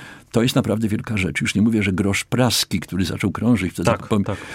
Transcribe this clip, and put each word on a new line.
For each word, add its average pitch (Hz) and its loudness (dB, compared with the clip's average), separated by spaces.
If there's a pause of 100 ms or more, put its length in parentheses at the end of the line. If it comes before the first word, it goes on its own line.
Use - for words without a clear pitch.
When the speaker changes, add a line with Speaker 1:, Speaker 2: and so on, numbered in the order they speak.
(320)
Speaker 1:
To 117 4
jest 127 2
naprawdę 113 2
wielka 107 -2
rzecz. 87 -2
Już - -2
nie 98 4
mówię, 110 4
że 98 0
grosz 98 0
praski, 117 0
który 90 -4
zaczął 98 -2
krążyć 101 0
wtedy, 87 -2
Speaker 2:
Tak, 110 2
Speaker 1:
pom-, 101 0
Speaker 2:
tak, 101 -4 (180)